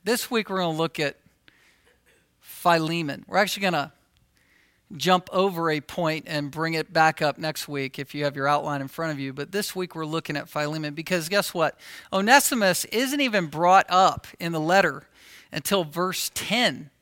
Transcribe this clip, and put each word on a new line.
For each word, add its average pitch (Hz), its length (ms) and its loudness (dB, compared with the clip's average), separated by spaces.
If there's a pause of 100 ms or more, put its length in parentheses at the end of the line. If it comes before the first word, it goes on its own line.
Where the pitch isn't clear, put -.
This 233 260 -2
week 220 180 0
we're 190 100 -2
gonna 170 180 0
look 160 240 -2
at 147 160 -2 (1200)
Philemon. 165 840 0
We're - 120 0
actually 196 240 0
gonna 170 300 -2 (1040)
jump 175 360 2
over 175 400 0
a 151 80 -2
point 156 480 -4
and 147 240 -4
bring 160 220 -4
it 160 180 -4
back 160 280 4
up 147 160 2
next 156 300 -6
week 139 320 -6
if 139 160 -12
you 147 100 -2
have 139 120 -2
your 139 100 -2
outline 147 340 0
in 135 60 -6
front 160 260 -6
of 143 60 -8
you. 135 140 -8
But 143 180 -10
this 202 240 -4
week 180 220 -6
we're 160 100 -6
looking 156 300 -4
at - 120 -8
Philemon 151 460 -4
because 165 340 -2
guess 202 240 0
what? 160 240 0 (360)
Onesimus 202 720 4
isn't 262 360 -2
even 208 260 0
brought 175 420 6
up 180 400 4 (100)
in 170 140 -4
the 160 80 0
letter 160 480 2 (420)
until 196 320 0
verse 165 500 -4
ten. 151 580 -2 (120)